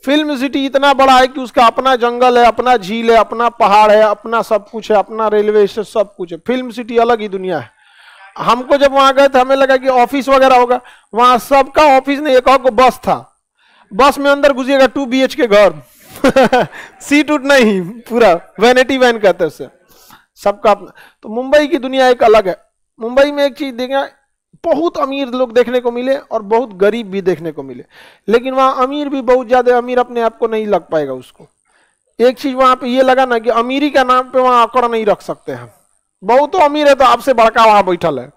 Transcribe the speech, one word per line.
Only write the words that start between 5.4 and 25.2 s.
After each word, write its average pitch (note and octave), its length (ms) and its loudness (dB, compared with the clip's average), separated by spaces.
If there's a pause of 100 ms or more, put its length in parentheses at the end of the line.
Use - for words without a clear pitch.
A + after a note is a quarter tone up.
स्टेशन, G#3+ 340 -6
सब G3 140 -4
कुछ F3 180 -12
है। E3 140 -14
फिल्म B3+ 240 -6
सिटी A#3 280 -6
अलग A#3 220 0
ही G#3+ 80 -8
दुनिया F#3 300 -6
है। A#2 120 -12 (680)
हमको B3 380 -2
जब C4+ 160 2
वहां C4+ 200 4
गए C#4 160 4
थे C4 120 2
हमें C4 160 0
लगा C4 200 2
कि C4 120 -2
ऑफिस B3+ 400 0
वगैरह C4 280 4
होगा, B3 240 2 (340)
वहां B3 240 2
सबका C#4 580 2
ऑफिस C4+ 240 -2
नहीं, D4 160 0
एक B3+ 120 2
और C4+ 100 4
को B3+ 120 0
बस A#3+ 260 2
था। - 420 -6 (560)
बस C4 240 2
में C#4+ 120 0
अंदर C#4+ 220 2
घुसिएगा, C4 340 0
टू C#4 200 -4
बीएचके C4 400 -2
घर, G3+ 280 4 (520)
<laughs> B3 400 2 (340)
सीट C#4+ 300 -2
उठ D4 120 -2
नहीं, B3 400 2
पूरा G3+ 580 0 (200)
vanity B3+ 380 2
van A#3+ 200 2
कहते F#3 260 0
हैं - 20 -2
उसे, C#3+ 220 -10 (760)
सबका G3+ 260 -2
अपना। G3 220 -4 (300)
तो A#3+ 60 -18
मुंबई C4+ 380 0
की D#4 120 -2
दुनिया C4 300 -2
एक B3 140 0
अलग G#3+ 260 2
है। E3 100 -6 (420)
मुंबई C4 320 0
में C#4+ 120 -2
एक C4+ 100 -2
चीज C4+ 200 -10
देखा, B3+ 340 -6 (560)
बहुत E4 340 -2
अमीर C#4 300 -6